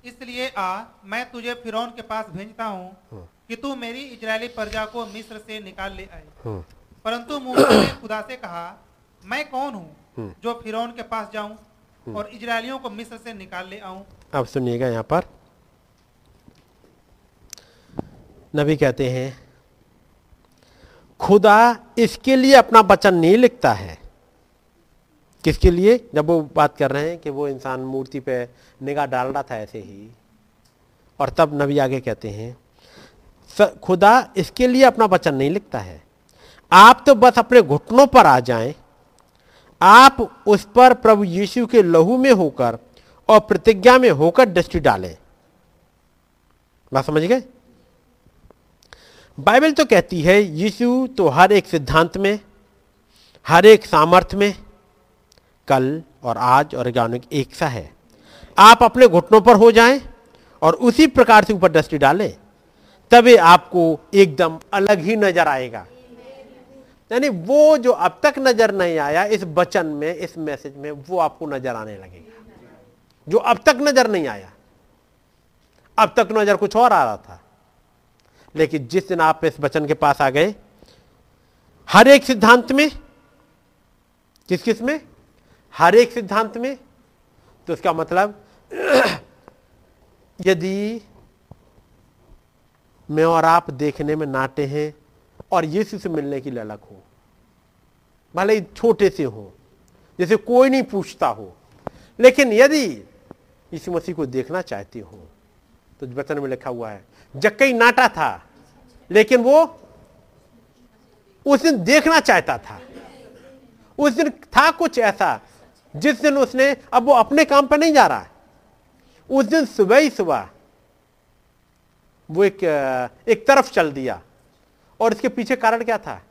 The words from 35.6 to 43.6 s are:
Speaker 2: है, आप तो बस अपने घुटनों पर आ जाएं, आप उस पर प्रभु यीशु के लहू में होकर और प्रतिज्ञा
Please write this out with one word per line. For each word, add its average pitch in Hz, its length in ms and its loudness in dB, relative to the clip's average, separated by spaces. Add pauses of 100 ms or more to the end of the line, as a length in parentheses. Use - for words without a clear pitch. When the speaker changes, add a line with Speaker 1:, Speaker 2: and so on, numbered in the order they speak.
Speaker 2:
है, 90 260 -16 (680)
आप 220 340 8
तो 277 80 6
बस 240 240 4
अपने 233 240 4
घुटनों 196 440 2
पर 226 200 6
आ 127 140 4
जाएं, 120 340 -6 (1080)
आप 240 640 6
उस 202 300 0
पर 254 180 8
प्रभु 220 300 2
यीशु 196 420 -6
के 233 160 2
लहू 170 340 2
में 262 160 2
होकर 131 460 -2 (500)
और 214 120 6
प्रतिज्ञा 214 580 2